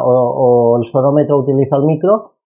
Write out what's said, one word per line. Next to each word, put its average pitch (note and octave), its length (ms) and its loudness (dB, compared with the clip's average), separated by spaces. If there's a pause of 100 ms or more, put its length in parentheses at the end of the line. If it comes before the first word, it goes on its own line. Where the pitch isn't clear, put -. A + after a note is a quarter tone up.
o, B2 680 2
o A#2+ 60 2
el A#2 60 -4
sonómetro C#3+ 540 0
utiliza C#3 380 -2
el C#3 80 0
micro E3+ 500 -2 (160)